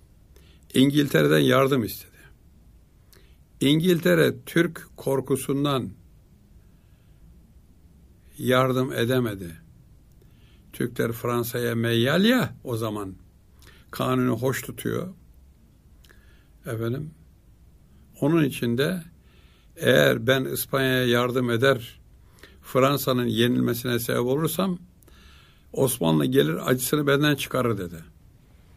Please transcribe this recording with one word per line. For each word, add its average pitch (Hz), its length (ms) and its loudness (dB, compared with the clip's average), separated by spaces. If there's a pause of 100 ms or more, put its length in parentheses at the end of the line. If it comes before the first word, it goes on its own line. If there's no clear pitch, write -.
(720)
İngiltere'den 147 640 4
yardım 135 440 4
istedi. - 340 -10 (1400)
İngiltere 160 760 2 (100)
Türk 170 420 -2 (100)
korkusundan 135 920 -2 (2500)
yardım 127 560 0
edemedi. 113 640 -2 (1160)
Türkler 120 380 -4
Fransa'ya 120 640 -4
meyyal 117 500 2
ya 233 380 2
o 120 140 -6
zaman. 104 380 -8 (760)
Kanuni 127 480 0
hoş 127 220 -2
tutuyor. - 520 -8 (1500)
Efendim, 120 460 -6 (1080)
onun 156 240 2
için 120 340 -2
de 165 260 -2 (720)
eğer 127 520 4
ben 131 180 2
İspanya'ya 131 640 -2
yardım 120 420 0
eder 120 500 0 (600)
Fransa'nın 131 680 0
yenilmesine 120 720 0
sebep 123 220 -2
olursam 160 580 -2 (920)
Osmanlı 151 520 2
gelir 143 440 0
acısını 139 380 0
benden 147 280 4
çıkarır 123 420 -2
dedi. 85 260 -10 (720)